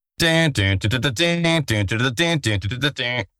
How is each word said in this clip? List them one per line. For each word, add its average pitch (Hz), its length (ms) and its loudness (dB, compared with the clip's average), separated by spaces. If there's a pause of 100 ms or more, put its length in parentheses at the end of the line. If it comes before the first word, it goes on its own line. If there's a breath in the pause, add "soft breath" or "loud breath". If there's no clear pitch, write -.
(180)
"Dan, 165 340 2
dan, 98 260 2
dan, 107 120 -2
dan, 120 120 0
dan, 139 120 0
dan, 170 280 0
dan, 147 440 0
dan, - 0 -
dan, 120 280 0
dan, 165 260 0
dan, 107 200 0
dan, 120 200 -6
dan, 135 160 0
dan," 123 300 -4 (140)